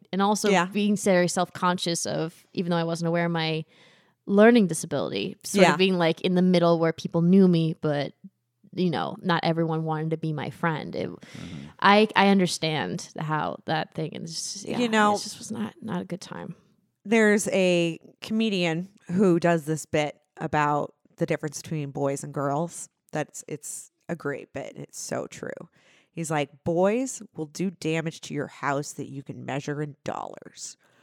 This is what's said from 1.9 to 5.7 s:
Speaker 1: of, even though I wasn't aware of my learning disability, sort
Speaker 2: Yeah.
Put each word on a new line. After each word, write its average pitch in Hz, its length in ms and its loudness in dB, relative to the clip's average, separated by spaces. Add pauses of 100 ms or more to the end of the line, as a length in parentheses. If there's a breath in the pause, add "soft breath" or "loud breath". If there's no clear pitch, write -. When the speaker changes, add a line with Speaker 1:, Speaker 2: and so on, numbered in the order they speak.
Speaker 1:
of, 156 400 -4 (100)
even 175 160 -2
though 170 40 0
I 165 80 0
wasn't 165 240 -4
aware 170 200 0
of 170 40 -2
my 160 320 -2 (600 soft breath)
learning 208 420 8
disability, 135 760 -4
sort 196 200 6
Speaker 2:
Yeah. 160 60 8